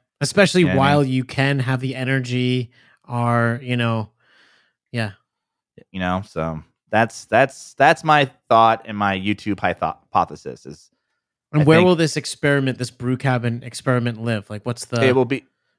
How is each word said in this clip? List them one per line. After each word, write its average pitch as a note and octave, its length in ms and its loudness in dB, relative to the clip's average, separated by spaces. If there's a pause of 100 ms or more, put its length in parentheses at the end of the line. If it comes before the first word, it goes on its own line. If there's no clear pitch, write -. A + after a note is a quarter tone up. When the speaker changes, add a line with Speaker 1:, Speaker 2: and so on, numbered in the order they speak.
(220)
Speaker 1:
Especially F3+ 400 2
Speaker 2:
You D#3+ 60 4
know - 80 0
what C3+ 80 4
I C3+ 60 4
mean? C#3+ 80 4
Speaker 1:
while D3 60 2
you C3 200 -2
can C#3 360 -2
have B2+ 200 -2
the C3 160 -6
energy B2+ 760 -2 (360)
or, A#2+ 560 0
you B2 140 -4
know, A2+ 340 -2 (800)
yeah. A2+ 200 -6 (800)
Speaker 2:
You F#2+ 80 -10
know, F#2 280 -2
so D#2+ 340 -6 (300)
that's, A2 340 0
that's, - 500 -2
that's D3+ 280 2
my D3 260 2 (200)
thought A2+ 360 4
and G#2+ 120 -10
my G2 200 0
YouTube G2+ 380 -4
hytho-, F2+ 240 -4 (320)
hypothesis D2+ 540 -4
is - 260 -20 (600)
Speaker 1:
And D3+ 100 4
Speaker 2:
I - 20 4
Speaker 1:
where D#3 140 8
Speaker 2:
think F3+ 80 6
Speaker 1:
will F3+ 80 6
this D#3+ 220 0
experiment, C#3 600 -2
this B2 140 -6
Brew B2+ 260 -4
Cabin A#2+ 460 -2
experiment A#2+ 580 -4
live? A2+ 280 -4
Like, G#2+ 160 -12
what's A#2+ 200 -8
the A#2+ 220 -2
Speaker 2:
It B2+ 80 4
will C3 100 4
be, C3+ 200 -6 (340)